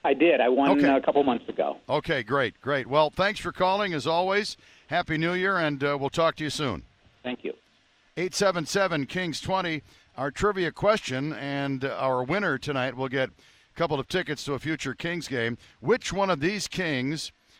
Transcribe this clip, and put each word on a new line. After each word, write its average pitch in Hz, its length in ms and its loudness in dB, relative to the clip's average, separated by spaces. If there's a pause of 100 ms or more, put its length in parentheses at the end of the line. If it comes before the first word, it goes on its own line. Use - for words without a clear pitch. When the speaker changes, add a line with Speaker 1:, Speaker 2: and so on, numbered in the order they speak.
Speaker 1:
I 143 100 4
did. 143 260 4
I 120 100 4
won 139 220 4
Speaker 2:
Okay. 143 180 4
Speaker 1:
a 135 120 4
couple 143 220 4
months 123 260 0
ago. 73 280 -2 (120)
Speaker 2:
Okay, 147 340 0
great, 120 380 -2
great. 131 260 -2
Well, 147 220 4
thanks 196 300 -2
for 175 120 -6
calling, 190 420 2
as 139 140 -2
always. 185 480 0 (320)
Happy 160 300 0
New 165 160 2
Year, 185 240 2
and, 147 260 0
uh, 143 160 2
we'll 135 100 -2
talk 165 280 2
to 156 60 -6
you 151 60 -4
soon. 120 340 -4 (400)
Speaker 1:
Thank 127 200 -8
you. - 100 -6 (640)
Speaker 2:
Eight 175 180 -4
seven 180 320 2
seven 170 400 0
Kings 175 360 -4
twenty, 180 420 -2 (340)
our 135 140 -2
trivia 185 400 0
question, 151 640 0
and 139 520 -4
our 127 380 0
winner 170 340 0
tonight 131 380 -2
will 131 140 -4
get 131 200 0
a - 460 -20
couple 156 240 0
of 127 80 -6
tickets 160 380 -4
to 143 80 -4
a 127 60 -4
future 147 360 -4
Kings 170 320 -6
game. 117 300 -2 (240)
Which 214 320 0
one 190 180 2
of 160 80 2
these 180 280 -2
Kings 147 640 -2 (280)